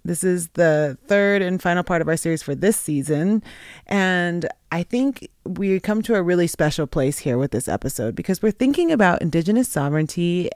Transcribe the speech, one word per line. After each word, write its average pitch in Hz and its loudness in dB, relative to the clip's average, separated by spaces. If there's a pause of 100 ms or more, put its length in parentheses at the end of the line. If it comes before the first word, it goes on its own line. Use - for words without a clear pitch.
This 170 -4
is 180 -2
the 151 2
third 202 2
and 180 -2
final 180 0
part 170 0
of 151 -4
our 160 2
series 165 -2
for 143 -4
this 185 2
season. 151 0 (440)
And 175 0 (240)
I 165 -2
think 254 -2 (200)
we 190 0
come 214 0
to 226 0
a 196 2
really 175 2
special 151 0
place 143 0
here 123 0
with 135 0
this - -2
episode 110 -4
because - -4
we're 214 2
thinking 285 2
about 202 2
Indigenous 170 0
sovereignty 156 0